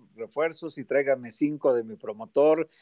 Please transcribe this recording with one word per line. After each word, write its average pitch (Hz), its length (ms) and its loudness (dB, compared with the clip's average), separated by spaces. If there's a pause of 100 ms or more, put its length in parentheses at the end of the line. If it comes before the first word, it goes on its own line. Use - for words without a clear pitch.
(160)
refuerzos 151 600 -6
y 135 80 -10
tráigame 131 460 0
cinco 147 420 0
de 120 100 0
mi 110 140 -14
promotor 143 720 0 (120)